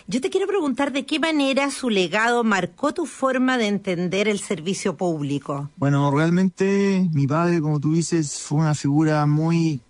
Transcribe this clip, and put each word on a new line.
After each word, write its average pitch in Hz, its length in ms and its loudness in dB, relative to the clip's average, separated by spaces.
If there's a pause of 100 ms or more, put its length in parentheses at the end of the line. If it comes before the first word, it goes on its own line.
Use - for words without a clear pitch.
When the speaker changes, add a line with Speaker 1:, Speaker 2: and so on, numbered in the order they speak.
Speaker 1:
Yo 220 140 -2
te 381 100 -4
quiero 381 160 -2
preguntar 285 460 -2
de 269 120 -4
qué 302 140 -4
manera 277 540 0
su 254 180 -4
legado 214 540 2
marcó 202 500 0
tu 330 120 -4
forma 262 520 0
de 220 80 0
entender 190 600 -2
el 208 100 0
servicio 185 580 -4
público. 143 800 -4
Speaker 2:
Bueno, 143 360 2
realmente 190 1000 2
mi 139 140 2
padre, 170 340 2
como 151 200 0
tú 147 140 0
dices, 165 460 0
fue 147 180 -2
una 151 180 2
figura 151 500 2
muy, 160 640 2